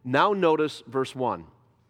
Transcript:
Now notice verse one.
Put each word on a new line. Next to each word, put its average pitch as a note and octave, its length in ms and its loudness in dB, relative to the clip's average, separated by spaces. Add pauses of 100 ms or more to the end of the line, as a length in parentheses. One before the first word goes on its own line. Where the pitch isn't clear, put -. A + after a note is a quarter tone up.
Now D3 300 2
notice D#3 520 0
verse B2+ 300 -6
one. G#2+ 300 -4 (440)